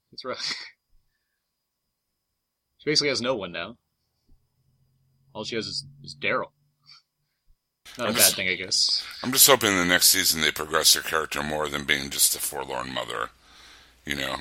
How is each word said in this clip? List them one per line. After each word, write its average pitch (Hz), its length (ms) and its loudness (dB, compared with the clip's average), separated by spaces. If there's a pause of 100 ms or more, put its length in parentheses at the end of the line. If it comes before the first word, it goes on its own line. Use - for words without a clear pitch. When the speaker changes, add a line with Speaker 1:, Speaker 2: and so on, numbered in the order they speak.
(120)
Speaker 1:
it's - 140 -18
rough. - 340 -8
<laughs> - 60 -16 (2250)
She - 100 -6
basically 143 200 2
has 123 120 -2
no 127 140 -2
one 92 160 -8
now. 87 260 -10 (1600)
All 107 120 -10
she 120 100 -8
has 110 120 -4
is, - 180 -8 (180)
is - 160 -18
Daryl. 104 280 -2 (1500)
Not 120 120 -4
Speaker 2:
I'm 110 40 -2
Speaker 1:
a - 40 -2
Speaker 2:
just, 95 140 6
Speaker 1:
bad - 40 -4
thing, 95 140 -2
I 90 60 0
guess. - 500 0 (180)
Speaker 2:
I'm 123 80 -2
just 131 160 8
hoping 113 300 6
the 87 80 2
next 90 220 6
season 82 340 2
they 76 100 4
progress 78 420 2
her 80 80 2
character 76 420 -2
more 76 260 -2
than 71 160 -6
being 69 240 0
just - 260 2
a - 40 -10
forlorn 65 540 -6
mother. 58 360 -6 (760)
You 71 100 -6
know, 67 260 -6